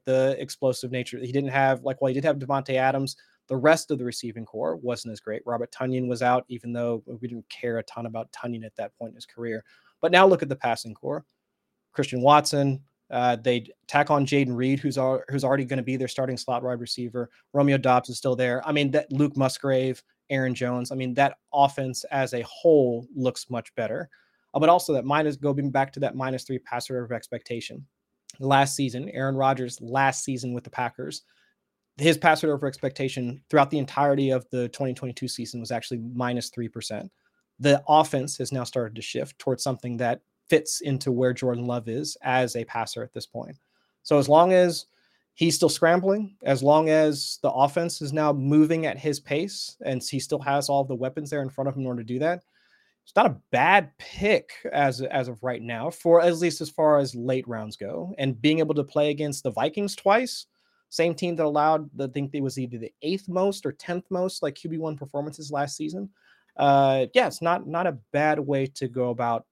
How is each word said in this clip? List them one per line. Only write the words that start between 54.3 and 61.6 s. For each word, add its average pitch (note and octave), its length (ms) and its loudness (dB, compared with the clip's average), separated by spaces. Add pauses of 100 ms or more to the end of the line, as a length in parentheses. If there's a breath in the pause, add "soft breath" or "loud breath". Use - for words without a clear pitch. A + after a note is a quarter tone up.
as, C3+ 300 2
as B2+ 260 -2
of A#2+ 160 -12
right A#2+ 200 -4
now, A#2 260 -6
for E3+ 320 6
at E3+ 160 4
least E3 240 -2
as D3 80 -8
far D3+ 300 4
as B2+ 160 -2
late B2 320 -4
rounds A2 280 -10
go. E3 440 -8
And C3+ 200 -2
being D3+ 200 2
able D#3 160 0
to D3 80 0
play D3 260 0
against D3 320 -4
the C3+ 80 -2
Vikings D#3+ 460 -2
twice, A#3 500 0 (440)
same E3+ 260 0
team F3 220 -4
that D#3+ 80 2
allowed, D3+ 440 2 (100)